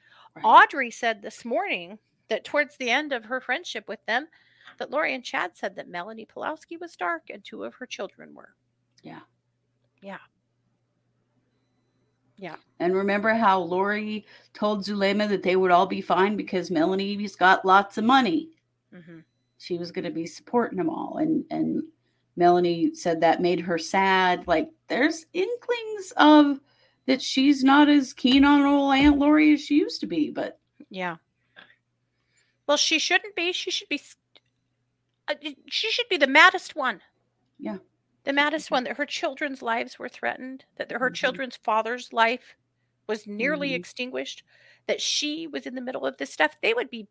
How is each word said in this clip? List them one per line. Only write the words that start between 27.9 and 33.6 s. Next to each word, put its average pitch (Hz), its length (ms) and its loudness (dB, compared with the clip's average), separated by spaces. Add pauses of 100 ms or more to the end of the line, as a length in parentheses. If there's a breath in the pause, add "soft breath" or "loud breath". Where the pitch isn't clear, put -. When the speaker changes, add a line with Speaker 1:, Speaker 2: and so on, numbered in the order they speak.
Speaker 1:
keen 269 320 4
on 285 180 8
old 277 320 4
Aunt 285 240 6
Lori 302 360 6
as 277 60 2
she - 160 -2
used 381 240 0
to - 60 -6
be, 160 240 -2
but - 300 -8 (300)
Speaker 2:
Yeah. 180 260 -8 (1500 soft breath)
Well, 294 80 2
she 320 220 0
shouldn't 381 360 -2
be. 349 180 -4
She - 180 -8